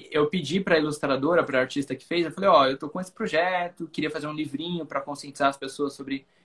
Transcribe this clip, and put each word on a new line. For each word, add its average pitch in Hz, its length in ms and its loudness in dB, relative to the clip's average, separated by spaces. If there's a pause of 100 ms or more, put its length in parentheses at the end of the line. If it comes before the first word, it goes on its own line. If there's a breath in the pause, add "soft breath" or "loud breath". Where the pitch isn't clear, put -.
(100)
eu 151 180 2
pedi 180 320 0
pra 180 180 4
ilustradora, 151 640 2
pra 127 180 0
artista 131 360 -2
que - 80 -18
fez, 170 220 0
eu 151 60 -6
falei, 196 180 2
"Ó, 143 160 8
eu 135 120 0
tô 151 120 -8
com 185 100 -6
esse 185 100 -10
projeto, 175 800 -2
queria 151 220 -4
fazer 151 160 -6
um 151 80 -6
livrinho 156 500 -4
pra 143 160 -4
conscientizar 143 480 -2
as 139 80 0
pessoas 139 380 -6
sobre 135 320 -8 (180)